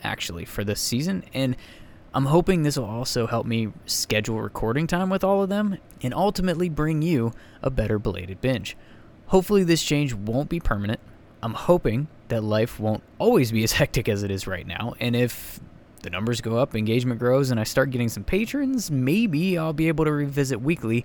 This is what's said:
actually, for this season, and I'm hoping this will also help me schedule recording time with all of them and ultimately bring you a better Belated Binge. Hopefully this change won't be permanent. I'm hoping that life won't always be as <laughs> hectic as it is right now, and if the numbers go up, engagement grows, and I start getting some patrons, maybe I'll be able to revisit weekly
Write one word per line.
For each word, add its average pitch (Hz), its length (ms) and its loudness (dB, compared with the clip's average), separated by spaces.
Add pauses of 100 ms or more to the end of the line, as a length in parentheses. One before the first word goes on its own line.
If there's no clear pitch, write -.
actually, 85 420 -8
for - 180 -8
this 101 180 -4
season, 170 520 -2
and 127 240 -2 (600)
I'm 135 100 2
hoping 170 360 4
this 147 160 0
will 123 60 -2
also 117 420 -2
help 113 180 -2
me 113 280 0 (140)
schedule 107 540 -2
recording 113 460 -2
time 185 240 0
with 190 140 0
all 196 180 4
of 190 60 0
them 202 300 0 (220)
and 123 140 -4
ultimately 180 540 0
bring 151 340 0
you 127 300 2 (280)
a 135 100 0
better 110 280 0
Belated 90 420 -6
Binge. 131 360 -2 (500)
Hopefully 190 380 4
this 165 180 4
change 147 320 0
won't 113 340 -2
be 170 120 -4
permanent. 104 400 0 (420)
I'm 113 120 -4
hoping 147 520 2 (220)
that 113 160 -2
life 110 340 0
won't 107 240 -2 (160)
always 170 320 4
be 110 140 2
as 113 80 0
<laughs> - 80 2
hectic 135 280 0
as 101 140 0
it 101 80 -2
is 95 160 -4
right 92 200 -8
now, 110 340 -6
and 120 160 0
if - 420 -2 (440)
the 87 80 -10
numbers 110 300 -2
go 113 160 -2
up, 131 200 0
engagement 113 420 0
grows, 127 320 2
and 120 80 0
I 107 60 0
start 135 260 0
getting 120 180 0
some 104 140 -8
patrons, 240 680 -2
maybe 165 680 2
I'll 160 140 -2
be 160 160 0
able 160 160 2
to 151 80 2
revisit 139 480 0
weekly 120 440 0